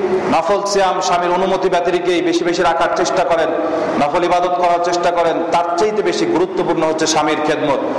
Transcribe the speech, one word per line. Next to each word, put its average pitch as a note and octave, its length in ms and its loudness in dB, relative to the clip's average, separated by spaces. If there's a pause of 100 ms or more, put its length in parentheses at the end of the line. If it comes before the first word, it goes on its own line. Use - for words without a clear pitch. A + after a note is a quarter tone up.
(340)
নফল F#3 320 2
সিয়াম F#3 300 0 (100)
স্বামীর F3 320 0
অনুমতি F#3 360 0
ব্যতিরেকেই F3 540 0
বেশি E3 160 0
বেশি E3+ 180 0
রাখার E3 340 0
চেষ্টা F3+ 280 0
করেন, E3 260 2 (480)
নফল D3 260 0
ইবাদত F3+ 380 0
করার E3+ 260 2
চেষ্টা F3 300 0
করেন, E3 180 2 (160)
তার E3+ 140 2 (120)
চাইতে G#3+ 240 0
বেশি E3+ 220 -2 (100)
গুরুত্বপূর্ণ E3+ 560 0
হচ্ছে D#3 160 -2
স্বামীর D3+ 400 0
খেদমত। C#3+ 340 0 (180)